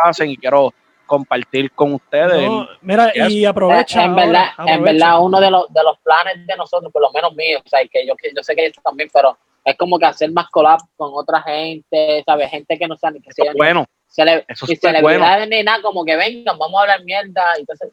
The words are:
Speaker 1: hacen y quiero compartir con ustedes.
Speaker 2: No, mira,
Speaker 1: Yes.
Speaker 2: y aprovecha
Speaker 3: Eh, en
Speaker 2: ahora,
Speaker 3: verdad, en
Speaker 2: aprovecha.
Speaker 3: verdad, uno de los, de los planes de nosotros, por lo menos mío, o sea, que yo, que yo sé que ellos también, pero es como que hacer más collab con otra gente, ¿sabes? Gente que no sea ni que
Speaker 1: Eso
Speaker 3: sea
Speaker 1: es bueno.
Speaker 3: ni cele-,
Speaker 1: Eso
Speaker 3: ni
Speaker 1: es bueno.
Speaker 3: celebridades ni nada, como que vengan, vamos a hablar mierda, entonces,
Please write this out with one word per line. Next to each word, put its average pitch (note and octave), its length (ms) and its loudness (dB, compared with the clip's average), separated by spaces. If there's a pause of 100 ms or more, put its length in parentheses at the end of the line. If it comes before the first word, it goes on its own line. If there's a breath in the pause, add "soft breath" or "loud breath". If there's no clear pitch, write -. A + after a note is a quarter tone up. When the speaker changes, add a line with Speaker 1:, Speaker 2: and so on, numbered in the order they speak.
Speaker 1:
hacen D#3+ 280 0
y C3 60 -12
quiero C3 360 2 (340)
compartir C3+ 640 -4
con C#3+ 240 -2
ustedes. D#3+ 520 0
Speaker 2:
No, G#3+ 200 -4 (140)
mira, G#3+ 320 2
Speaker 1:
Yes. G#3+ 180 0
Speaker 2:
y G#3 140 0
aprovecha F#3 560 2
Speaker 3:
Eh, F3 40 2
en F3+ 60 0
Speaker 2:
ahora, F3+ 140 2
Speaker 3:
verdad, F3 180 2
en E3 260 -4
Speaker 2:
aprovecha. D#3+ 240 2
Speaker 3:
verdad, E3 300 4
uno F#3+ 180 2
de G3 100 4
los, F3+ 220 0
de D#3 100 2
los D#3+ 160 2
planes F3 460 0
de F#3 100 -6
nosotros, F3 380 -6
por D3+ 80 -2
lo C3+ 100 2
menos D#3+ 240 -4
mío, D#3 300 -4
o - 20 -20
sea, C#3 120 2 (120)
que C3 140 -2
yo, C3 100 -4
que - 200 -10
yo C#3 80 -8
sé D#3 120 -6
que D#3+ 120 0
ellos D#3 160 -8
también, C#3 280 -6
pero C3+ 240 2 (300)
es C3+ 100 -2
como F3 220 -2
que E3 80 0
hacer D#3 260 -2
más E3+ 180 -4
collab D#3+ 300 2 (160)
con D3 180 -8
otra D3 280 -4
gente, D#3 840 -4
¿sabes? D3+ 260 0
Gente D3+ 260 -6
que E3+ 100 -6
no D#3+ 80 -10
sea D#3+ 160 -4
ni D3+ 100 -18
que - 80 -20
Speaker 1:
Eso - 140 -6
Speaker 3:
sea D3 80 -2
Speaker 1:
es C#3+ 60 -6
bueno. D#3+ 240 2
Speaker 3:
ni - 320 -14 (100)
cele-, E3 240 2
Speaker 1:
Eso B2 200 -14
Speaker 3:
ni E3 60 -2
Speaker 1:
es D#3 80 -8
bueno. E3+ 180 2
Speaker 3:
celebridades E3+ 500 2
ni A3 140 -2
nada, G#3+ 180 0
como F#3+ 240 -4
que D#3 100 -2
vengan, A3 420 -4
vamos E3 220 -4
a - 40 4
hablar G3 200 0
mierda, F#3+ 400 -6 (140)
entonces, D3+ 360 -14